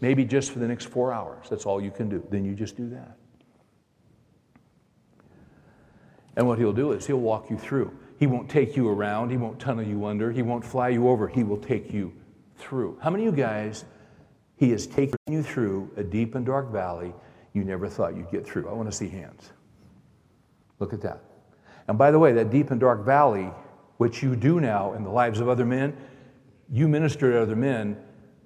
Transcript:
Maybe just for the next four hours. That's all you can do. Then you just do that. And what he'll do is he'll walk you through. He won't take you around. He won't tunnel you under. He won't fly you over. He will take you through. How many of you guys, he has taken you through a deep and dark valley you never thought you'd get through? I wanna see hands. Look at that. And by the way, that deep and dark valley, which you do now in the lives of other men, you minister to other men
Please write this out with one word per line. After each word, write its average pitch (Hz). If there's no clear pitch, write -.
Maybe 135
just 135
for 120
the 117
next 120
four 123
hours. 92
That's 104
all 101
you 98
can 107
do. 92
Then 101
you 98
just 104
do 120
that. -
And 123
what 117
he'll 107
do 135
is 98
he'll 139
walk 110
you 107
through. 135
He 147
won't 123
take 147
you 120
around. 104
He 127
won't 117
tunnel 113
you 104
under. 107
He 123
won't 117
fly 123
you 123
over. 113
He 123
will 101
take 104
you 95
through. 113
How 160
many 214
of 185
you 135
guys, 107
he 123
has 107
taken 139
you 156
through 98
a 104
deep 113
and 127
dark 135
valley 90
you 101
never 95
thought 90
you'd 87
get 98
through? 87
I -
wanna 110
see 95
hands. -
Look 101
at 95
that. -
And 107
by 143
the 156
way, 156
that 113
deep 139
and 120
dark 120
valley, 120
which 117
you 131
do 156
now 101
in 107
the 92
lives 117
of 120
other 123
men, 135
you 143
minister 147
to 120
other 107
men 113